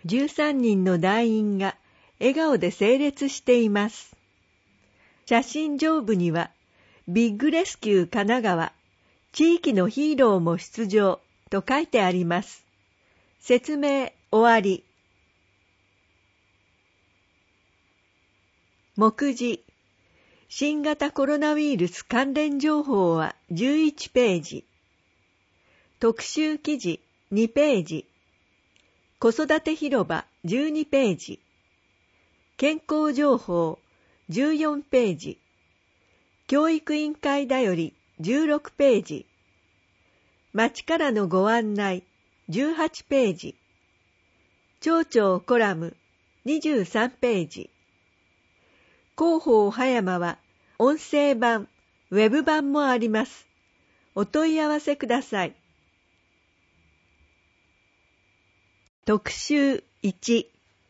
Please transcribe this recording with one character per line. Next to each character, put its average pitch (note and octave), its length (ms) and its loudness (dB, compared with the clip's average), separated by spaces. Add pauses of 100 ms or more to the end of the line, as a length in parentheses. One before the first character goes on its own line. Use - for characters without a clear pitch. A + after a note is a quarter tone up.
十 B3 240 0
三 D4+ 300 -2
人 G#3+ 240 2
の F3+ 160 2
団 G#3 300 2
員 G#3+ 300 0
が、 G3 180 -4 (420)
笑 C4 160 2
顔 D4+ 240 2
で F3 120 0
整 A3 280 2
列 C#4 300 -2
し - 120 -8
て B3 200 4
い A3 80 2
ま G#3 220 0
す。 - 260 -20 (1120)
写 A#3 160 2
真 D4 360 -4
上 D#4+ 220 2
部 G#3+ 140 -2
に F3 180 0
は、 E3 180 -4 (560)
ビ A3 240 2
ッ G3+ 60 -6
グ C#4 140 0
レ E4 140 0
ス - 140 -10
キ G#3+ 120 -4
ュ G3+ 40 4 (100)
ー E3+ 60 -10
神 - 0 -
奈 A3+ 320 0
川、 F3 300 -2 (600)
地 E4 240 4
域 D#4 180 -2
の F#3 140 2
ヒ D4 260 -2
ー B3+ 40 -4
ロ A3 200 6
ー - 20 2
も E3 180 0
出 - 280 -8
場 G3 340 2 (300)
と G3 160 -2
書 C#4 120 0
い E4 80 -2
て A3+ 160 2
あ F#3 80 2
り F3+ 140 0
ま E3+ 180 -2
す。 - 220 -18 (760)
説 B3 380 0
明 C#4 360 -2 (200)
終 A3+ 200 6
わ A3+ 60 6
り。 F#3+ 240 -2 (4000)
目 A3 380 2
次。 A#3+ 280 -4 (880)
新 D4 300 -2
型 D4+ 300 -2
コ C4+ 140 0
ロ D4 120 0
ナ D4+ 160 0
ウ D4+ 60 -2
イ D4 160 0
ル F3 100 0
ス - 180 -10
関 C4+ 300 -2
連 D4 240 -2
情 D4+ 240 0
報 G3 320 2
は D#3+ 220 -2 (160)
十 B3+ 260 0
一 D#4 320 -2
ペ A#3+ 240 2
ー E3 80 -4
ジ。 D3 220 -14 (1400)
特 A3+ 240 0
集 D#4 340 -2
記 D4+ 180 -4
事 F3+ 240 -6 (300)
二 A3 180 2
ペ A3+ 260 2
ー F#3 100 0
ジ。 D#3+ 220 -10 (1120)
子 B3 100 4
育 D#4 300 0
て D#4 160 -6
広 B3+ 320 -2
場 - 160 -6 (200)
十 C4 260 -2
二 D4+ 160 -4
ペ C4 260 0
ー D#3+ 40 -4
ジ。 - 220 -16 (1160)
健 D4+ 280 -2
康 D4+ 280 -2
情 C#4 260 2
報 E3+ 400 -4 (500)
十 C#4 260 0
四 D4 280 -4
ペ A#3+ 280 0
ー D#3+ 60 -4
ジ。 - 220 -14 (1120)
教 D4 200 2
育 D#4 280 -2
委 D4+ 60 -2
員 D4+ 120 -6
会 C#4+ 320 -2
だ C4 140 0
よ F#3+ 160 0
り E3 180 -6 (240)
十 C4 300 -2
六 D4 240 -2
ペ C4+ 240 4
ー G3 80 -2
ジ。 - 220 -12 (1300)
町 - 320 -2
か E4 140 -2
ら D4 140 0
の G#3 160 0
ご F#3+ 200 2
案 A3 260 0
内 F#3+ 280 -4 (460)
十 C#4 260 -2
八 D#4+ 300 -6
ペ C4+ 220 2
ー F3 100 -2
ジ。 - 180 -16 (1300)
町 E4 240 0
長 G3 340 2
コ A#3+ 200 0
ラ G3+ 180 0
ム E3 200 -10 (480)
二 D4+ 140 -2
十 D4 260 0
三 A#3 260 -2
ペ A3+ 320 -2
ー D3+ 60 -6
ジ。 - 220 -16 (1500)
広 D#4+ 280 2
報 G#3+ 260 4
葉 A#3 140 -4
山 G3+ 340 0
は E3+ 200 -4 (400)
音 C#4+ 200 2
声 C#4+ 360 0
版、 A3+ 340 -2 (420)
ウ F#3 80 0
ェ G#3+ 120 4
ブ C#4+ 120 0
版 D4+ 300 0
も D4 140 0
あ B3+ 100 2
り A3+ 140 0
ま G#3+ 160 0
す。 - 200 -20 (680)
お G3+ 100 -2
問 D#4 300 0
い D#4+ 40 0
合 D4+ 120 0
わ D4+ 100 -2
せ C#4+ 160 -2
く C#4 100 -8
だ A#3+ 140 0
さ G3 240 -4
い。 D#3 100 -10 (3500)
特 G#3+ 260 0
集 C#4 540 0 (160)
一。 A3+ 500 -2 (400)